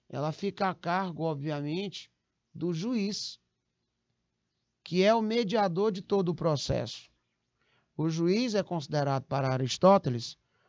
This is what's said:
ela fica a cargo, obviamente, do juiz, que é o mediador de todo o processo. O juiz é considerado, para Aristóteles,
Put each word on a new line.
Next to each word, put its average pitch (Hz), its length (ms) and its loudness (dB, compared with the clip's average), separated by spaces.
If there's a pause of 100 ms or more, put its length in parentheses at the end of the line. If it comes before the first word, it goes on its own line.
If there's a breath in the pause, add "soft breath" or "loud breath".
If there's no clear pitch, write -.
ela 143 240 -4
fica 190 380 -4
a 175 40 -2
cargo, 170 500 -4
obviamente, 151 880 -4 (440)
do 165 200 -2
juiz, 202 640 -4 (1500)
que 180 180 2
é 214 100 8
o 226 80 2
mediador 214 720 0
de 180 100 -6
todo 196 280 0
o 170 60 -2
processo. 135 760 -2 (880)
O 156 120 0
juiz 190 460 2
é 196 80 2
considerado, 143 640 -2
para 135 240 -2
Aristóteles, 131 880 4 (320)